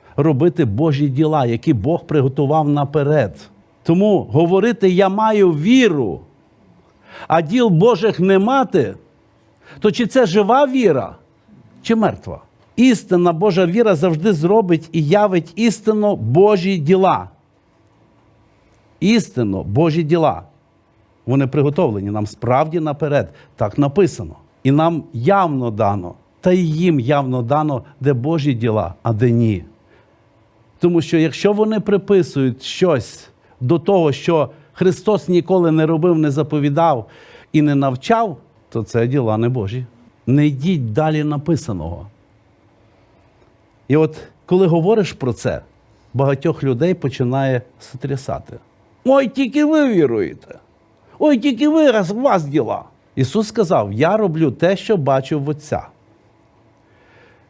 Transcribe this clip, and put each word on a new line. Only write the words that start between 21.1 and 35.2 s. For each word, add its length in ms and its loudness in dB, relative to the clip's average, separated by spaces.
Вони 200 2
приготовлені 640 0
нам 160 -4
справді 540 -2
наперед, 540 -4
так 220 -4
написано. 560 0
І 80 2
нам 420 0
явно 580 0
дано, 440 -2
та 120 2
й 180 2
їм 300 0
явно 420 -2
дано, 400 -2
де 120 0
Божі 420 -2
діла, 480 -2
а 100 -2
де 180 2
ні. 340 0
Тому 240 0
що 160 -2
якщо 340 0
вони 280 0
приписують 840 0
щось 640 -2
до 180 0
того, 340 2
що 380 0
Христос 560 -2